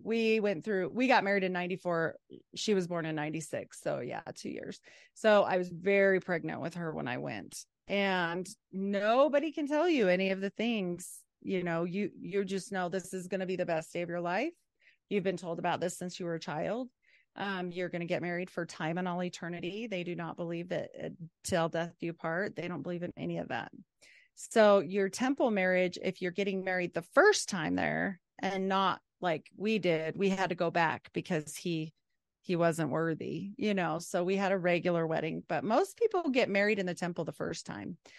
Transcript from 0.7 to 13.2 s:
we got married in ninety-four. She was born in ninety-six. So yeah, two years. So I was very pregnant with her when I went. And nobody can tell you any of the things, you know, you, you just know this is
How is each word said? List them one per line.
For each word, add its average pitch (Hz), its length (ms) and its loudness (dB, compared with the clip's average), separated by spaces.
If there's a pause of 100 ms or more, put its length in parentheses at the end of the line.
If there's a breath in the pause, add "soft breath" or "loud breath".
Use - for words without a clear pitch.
we 254 160 0
got 226 180 6
married 196 200 2
in 180 80 0
ninety-four. 175 640 -2 (380)
She 208 200 2
was 185 120 2
born 170 200 -4
in 160 80 -4
ninety-six. 151 640 -6
So 143 200 -2
yeah, 120 220 -6 (120)
two - 160 -10
years. - 300 -10 (340 soft breath)
So 208 300 8
I 185 140 2
was 180 120 -2
very 190 500 4
pregnant 165 400 -4
with 160 140 -4
her 170 180 -6
when 151 160 -4
I 123 100 -2
went. 131 460 -8 (240)
And 185 580 0 (260)
nobody 233 800 2
can 302 140 -4
tell 302 220 2
you 254 200 4
any 185 220 4
of 190 100 -2
the 196 100 -2
things, 196 720 -4 (220)
you 185 200 -2
know, 170 220 0
you, 185 340 -2
you 196 260 -2
just 190 280 -4
know 185 160 -2
this 185 240 -6
is 185 160 -8